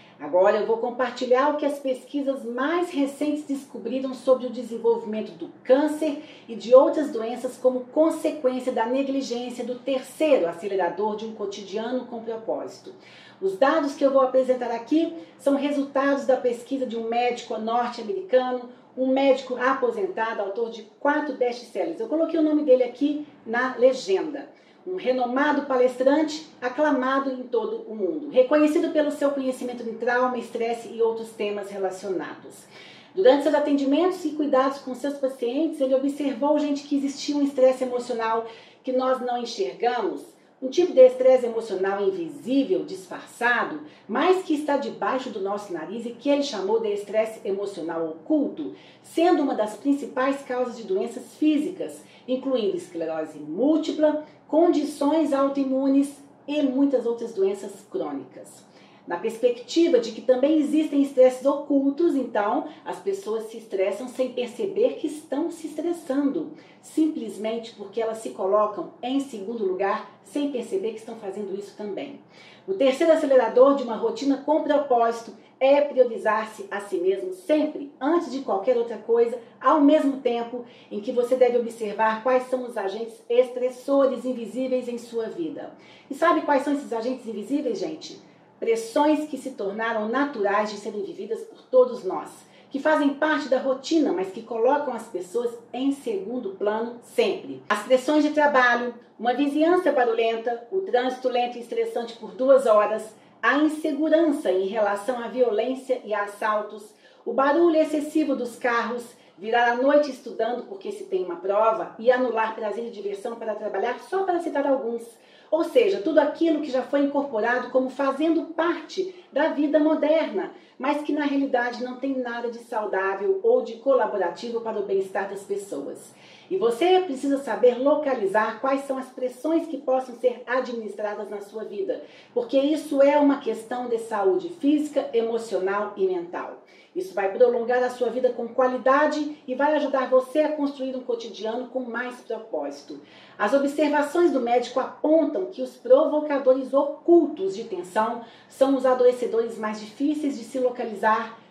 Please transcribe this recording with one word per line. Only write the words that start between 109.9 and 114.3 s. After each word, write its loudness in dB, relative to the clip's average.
estudando -6
porque -10
se -12
tem -2
uma -6
prova 0
e 6
anular 0
prazer -6
e -10
diversão -8
para -6
trabalhar, -4
só -2
para 0